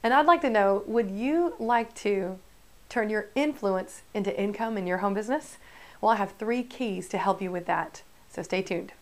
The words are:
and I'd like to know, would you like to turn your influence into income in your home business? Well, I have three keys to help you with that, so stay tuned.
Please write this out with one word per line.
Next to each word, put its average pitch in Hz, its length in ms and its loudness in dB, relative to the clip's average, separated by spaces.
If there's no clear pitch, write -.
and 233 100 4
I'd 294 120 6
like 339 160 8
to 277 80 2
know, 196 360 4
would 220 240 0
you 294 480 0
like 226 420 0
to 190 380 -2
turn 220 200 0
your 214 240 -2
influence 214 680 -2
into 202 240 -2
income 208 400 -2
in 185 80 -4
your 180 120 0
home 196 160 0
business? 226 420 -4
Well, 214 100 4
I 226 60 4
have 196 160 -2
three 240 300 -2
keys 196 440 -6
to 202 100 -4
help 190 240 0
you 185 80 -4
with 180 180 -6
that, 160 340 -4
so - 160 -10
stay 185 180 -2
tuned. 185 300 -6